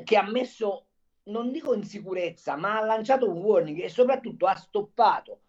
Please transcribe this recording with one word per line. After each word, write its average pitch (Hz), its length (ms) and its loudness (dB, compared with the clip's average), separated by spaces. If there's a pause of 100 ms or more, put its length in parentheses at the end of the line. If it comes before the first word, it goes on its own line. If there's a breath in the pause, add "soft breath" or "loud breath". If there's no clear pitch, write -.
che 214 120 4
ha 202 140 2
messo, 220 560 -4 (380)
non 233 260 -6
dico 277 220 -2
in 214 120 -2
sicurezza, 175 720 -6
ma 202 220 -2
ha 220 60 0
lanciato 220 460 2
un 170 100 -6
warning 170 400 2
e - 80 -6
soprattutto 247 580 2
ha 190 80 2
stoppato - 960 0